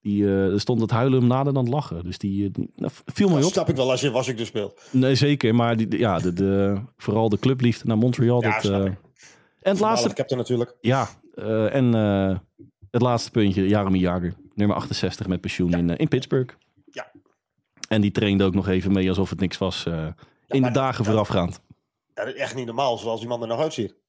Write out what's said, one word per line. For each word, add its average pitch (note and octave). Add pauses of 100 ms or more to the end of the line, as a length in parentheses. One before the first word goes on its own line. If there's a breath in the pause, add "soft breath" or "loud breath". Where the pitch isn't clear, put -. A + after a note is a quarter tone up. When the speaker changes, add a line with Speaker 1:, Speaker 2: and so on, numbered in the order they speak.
Speaker 1:
Die, G2+
eh, G2
er G2+
stond A#2+
het A2+
huilen C3
hem B2
nader C3+
dan C3+
het A#2+
lachen. G#2+
Dus F2+
die, G2+
eh, G2
die, -
nou, -
v-, -
viel -
mij E3+
Speaker 2:
Dat C#3
Speaker 1:
op. F#3
Speaker 2:
snap F3+
ik D#3+
wel C3
als B2+
je, C#3
als B2
ik B2+
dus A2
speel. G#2 (160 loud breath)
Speaker 1:
Nee, C3
zeker. C3+
Maar A#2
die, A2
de, G#2
ja, G2
de, F2
de, G2 (160)
vooral A2+
de G#2
clubliefde B2+
naar A2+
Montreal. A#2+
Speaker 2:
Ja, G#2
Speaker 1:
Dat, A2
Speaker 2:
snap G2
Speaker 1:
eh, G2
Speaker 2:
ik. F#2
Speaker 1:
en F#2+ (720 loud breath)
het G3
laatste G#3+
Speaker 2:
Voormalig A3+
captain -
natuurlijk. A#2+
Speaker 1:
Ja, B2 (260)
eh, A2
en, B2
eh, G2 (540)
het A#2+
laatste B2
puntje, G2
Jaromir G2
Jagr. F2+ (260)
Nummer G#2
achtenzestig -
met F2+
pensioen F#2
Speaker 2:
Ja. F2
Speaker 1:
in, F2
eh, E2+
in D#3
Pittsburgh. - (360)
Speaker 2:
Ja. - (760)
Speaker 1:
En A2
die G2+
trainde G2
ook F#2+
nog F#2+
even F#2
mee F#2+
alsof F#2
het E2+
niks F#2
was, -
eh, E2+ (120)
in D#2+ (320 soft breath)
de C3+
Speaker 2:
maar B2
Speaker 1:
dagen B2+
Speaker 2:
dat, -
Speaker 1:
voorafgaand. G2+ (540)
Speaker 2:
dat G#2
is B2
echt B2+
niet B2+
normaal, A#2
zoals A2
die A#2
man A#2+
er A2+
nog A#2
uitziet. D3+ (140)